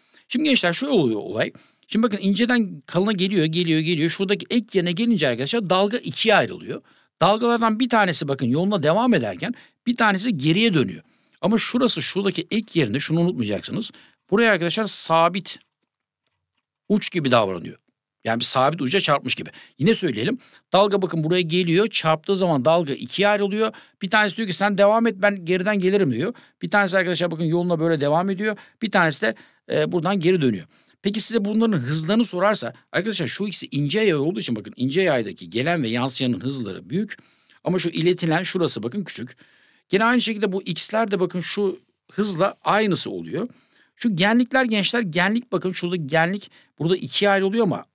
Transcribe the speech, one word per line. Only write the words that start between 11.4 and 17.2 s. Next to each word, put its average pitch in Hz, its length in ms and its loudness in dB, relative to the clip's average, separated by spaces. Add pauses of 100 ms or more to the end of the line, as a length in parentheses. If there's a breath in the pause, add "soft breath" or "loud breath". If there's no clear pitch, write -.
Ama 214 160 2
şurası, 240 440 2
şuradaki 190 500 -2
ek 220 280 -2
yerine 120 200 0
şunu 156 200 2
unutmayacaksınız. 170 720 -2 (400 soft breath)
Buraya 220 200 4
arkadaşlar 180 360 0
sabit 170 720 0 (1300)
uç 208 220 2
gibi 139 200 0